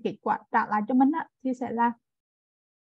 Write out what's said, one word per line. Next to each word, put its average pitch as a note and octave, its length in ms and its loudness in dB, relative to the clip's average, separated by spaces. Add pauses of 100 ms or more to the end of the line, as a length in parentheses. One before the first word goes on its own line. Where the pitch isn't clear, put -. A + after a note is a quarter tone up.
kết G#3 180 -4
quả G#3 180 -2 (120)
trả A3 160 0
lại G#3+ 200 -2
cho C4 60 -2
mình C4 180 6
á, E4 180 -4 (140)
thì C4 100 -2
sẽ B3 180 -6
là A#3 200 0 (920)